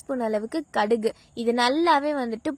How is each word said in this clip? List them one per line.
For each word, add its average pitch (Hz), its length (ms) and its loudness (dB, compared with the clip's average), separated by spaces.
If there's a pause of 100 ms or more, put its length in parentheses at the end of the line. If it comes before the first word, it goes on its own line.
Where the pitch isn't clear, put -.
ஸ்பூன் 254 260 -4
அளவுக்கு 220 340 -2 (180)
கடுகு, 214 340 2 (300)
இது 233 100 2 (100)
நல்லாவே 294 580 2
வந்துட்டு 233 360 -4